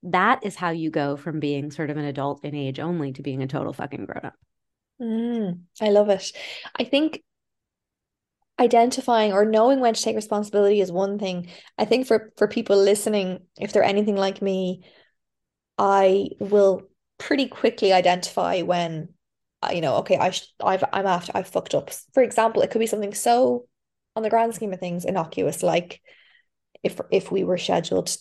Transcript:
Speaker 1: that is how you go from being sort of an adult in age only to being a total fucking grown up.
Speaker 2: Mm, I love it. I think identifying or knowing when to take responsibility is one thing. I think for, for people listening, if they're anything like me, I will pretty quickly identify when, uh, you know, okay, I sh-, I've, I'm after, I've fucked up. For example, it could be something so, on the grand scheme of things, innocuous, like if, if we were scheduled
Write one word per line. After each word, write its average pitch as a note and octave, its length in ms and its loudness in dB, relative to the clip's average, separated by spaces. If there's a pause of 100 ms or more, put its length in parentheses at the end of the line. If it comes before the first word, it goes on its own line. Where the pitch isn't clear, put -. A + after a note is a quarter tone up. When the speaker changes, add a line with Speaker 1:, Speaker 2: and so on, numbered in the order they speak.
Speaker 1:
that F#3 380 2
is G3+ 140 -8
how F3 140 -4
you D#3+ 200 -4
go C#3+ 260 -2
from D#3 220 -8
being C#3+ 320 -4
sort D3 200 -6
of D3+ 80 -6
an D3 60 -6
adult C#3+ 400 -6
in D3 100 -10
age C3+ 260 -6
only D3+ 320 -4
to C3+ 100 -14
being C3+ 200 -6
a C3+ 40 -6
total - 280 -6
fucking - 320 -10
grown - 180 -12
up. - 100 -14 (680)
Speaker 2:
Mm, A3+ 580 -4 (220)
I G#3+ 80 2
love G#3 180 6
it. G3 240 0 (440)
I B3 80 -2
think D4+ 380 0 (1400)
identifying A#3 760 4
or G3+ 120 6
knowing A3+ 360 4
when A#3 120 4
to A3 100 -2
take A3 140 -2
responsibility G#3 640 2
is F3+ 100 0
one G3 280 -2
thing. F#3 300 -6 (280)
I G#3+ 80 0
think B3+ 220 0
for, A3 320 0
for G3+ 100 2
people G#3 280 0
listening, G3 640 2 (200)
if G#3 120 -8
they're G#3 120 4
anything G#3 320 0
like G3 240 -2
me, F#3+ 420 -4 (1000)
I G3 500 4 (100)
will G3 420 4 (360)
pretty C#4 280 0
quickly A3 460 0
identify F3+ 720 2
when, E3 480 -4 (520)
uh, - 100 -2
you F3 80 -2
know, C3+ 180 0
okay, - 180 0
I F#3 140 2
sh-, - 300 -10
I've, F#3+ 220 0 (100)
I'm G3 140 -2
after, F3 300 -2
I've F#3 100 -4
fucked - 260 -6
up. - 180 -4 (240)
For C4 100 6
example, A3+ 380 2
it - 100 0
could A3+ 80 0
be A3+ 80 0
something G#3 260 -4
so, B3 520 2 (500)
on A3+ 80 -4
the G#3+ 60 0
grand A3+ 260 2
scheme G#3 160 -6
of F3+ 80 -10
things, F3 240 -6
innocuous, F3+ 580 -2
like F3 400 -2 (800)
if, - 180 -4 (120)
if F#3 180 0
we F#3 140 -2
were F3+ 140 -2
scheduled F3 500 -2 (120)